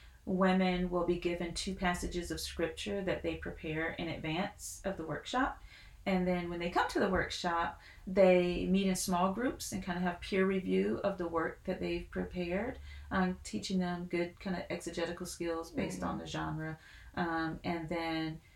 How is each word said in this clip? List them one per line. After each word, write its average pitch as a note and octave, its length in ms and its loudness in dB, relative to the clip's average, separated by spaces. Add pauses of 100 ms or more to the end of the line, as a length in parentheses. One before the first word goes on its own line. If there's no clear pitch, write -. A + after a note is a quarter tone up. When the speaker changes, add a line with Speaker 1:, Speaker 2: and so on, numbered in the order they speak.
(260)
Speaker 1:
Women F#3 640 4
will F3 160 2
be F3 140 4
given F3 340 -2
two - 200 -4
passages F3 580 -2
of D#3 100 -4
scripture G3 640 -2
that F3 180 0
they E3 120 -2
prepare D#3+ 640 -4
in E3 120 -4
advance D#3+ 720 -4
of F#3+ 140 -4
the D#3+ 80 -6
workshop. G3+ 520 -2 (480)
And F#3 220 4
then F3 220 0
when E3+ 100 -4
they F3 100 -2
come B4+ 200 2
to E4+ 100 0
the G#3+ 80 4
workshop, E3+ 720 0 (260)
they F3+ 640 8
meet G3 180 6
in F#3 80 4
small F3+ 360 2
groups B3+ 400 -2
and G3 100 -4
kind F3 160 -2
of F3+ 60 0
have F3 160 0
peer F#3+ 260 2
review F#3+ 560 2
of F#3+ 160 0
the F3 120 -2
work D#3+ 340 -2
that F3+ 160 -4
they've F3 320 -4
prepared, F3+ 640 -2 (340)
um, F#3 340 2
teaching G3 340 -2
them F3 320 -2
good F3 300 0
kind F3+ 160 -2
of - 120 -6
exegetical E3+ 560 -4
skills E3 460 -4
based E3+ 300 -4
Speaker 2:
Mm. D#3+ 60 -2
Speaker 1:
on D#3+ 100 -4
the D#3+ 100 -8
genre. D#3 500 -4 (380)
Um, E3 480 -2
and E3 240 -2
then D#3+ 540 -2 (140)